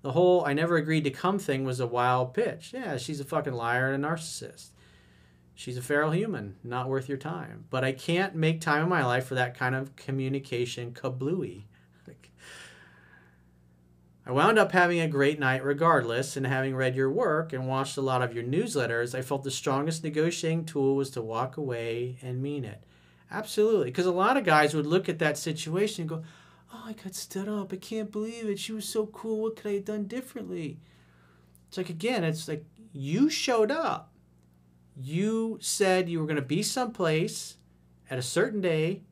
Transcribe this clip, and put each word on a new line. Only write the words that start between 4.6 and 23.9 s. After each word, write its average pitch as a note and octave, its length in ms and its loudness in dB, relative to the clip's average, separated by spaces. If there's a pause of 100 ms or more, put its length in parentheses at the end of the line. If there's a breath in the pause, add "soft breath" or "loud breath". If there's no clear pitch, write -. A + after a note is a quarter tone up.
She's B2 180 -10
a B2 60 -6
feral D3 300 2
human, D#3+ 520 -2
not B2 240 -4
worth C3 220 -2
your C#3 80 -2
time. C3 540 -10
But C3 120 0
I C3 80 2
can't F3 440 0
make D#3+ 260 2
time D3+ 220 2
in F3 60 2
my E3+ 140 4
life B2 220 2
for - 80 -6
that B2+ 240 0
kind B2+ 160 0
of C#3 220 -4
communication C3 960 -4
kablooey. B2+ 720 -4 (420 soft breath)
Like, - 240 -20 (1900 loud breath)
I B2+ 100 -6
wound G3 260 6
up G3 120 6
having F3 280 6
a E3 80 2
great D3 320 4
night C3 260 2
regardless, C#3 720 2
and C3+ 80 -2
having C3 300 0
read B2+ 200 0
your C3+ 140 2
work D#3+ 440 0
and C3 140 -4
watched C3+ 300 -2
a C#3+ 40 -2
lot C3 200 2
of A#2 140 -2
your A#2 80 -4
newsletters, B2 760 0
I B2+ 60 -4
felt C3+ 200 -2
the C#3 60 -4
strongest D3 540 -2
negotiating D#3+ 600 0
tool C#3 300 2
was C3+ 140 0
to A#2+ 140 -6
walk A2+ 340 -4
away B2 640 -4
and B2+ 180 -6
mean C#3+ 240 -4
it. G#2 200 -12 (480 soft breath)
Absolutely, G#3 600 2